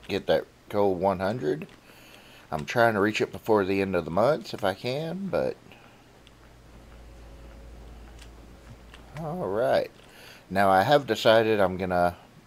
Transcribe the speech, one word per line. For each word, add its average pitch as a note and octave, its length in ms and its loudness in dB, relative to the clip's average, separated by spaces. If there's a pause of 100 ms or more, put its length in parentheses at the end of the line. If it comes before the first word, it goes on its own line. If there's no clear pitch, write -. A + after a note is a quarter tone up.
get F#2+ 200 -6
that D#2 180 2 (240)
goal G2+ 260 0
one F#2 240 -2
hundred. B2 480 -4 (800)
I'm D#2 140 -6
trying A#2 300 2
to G2+ 80 0
reach G#2+ 180 0
it - 140 -4
before G2+ 320 0
the G2 160 0
end G2 120 -2
of F2 120 0
the D#2 60 -10
month C3 420 -2
if G2+ 100 -12
I F#2+ 100 0
can, D#3+ 540 -8
but D2 300 -4 (3500)
all E3 280 -6
right. A2+ 440 0 (580)
Now F#2+ 220 2
I F#2+ 120 6
have C#3+ 220 2
decided A2 540 4
I'm F#2 160 2
gonna F2 400 0 (320)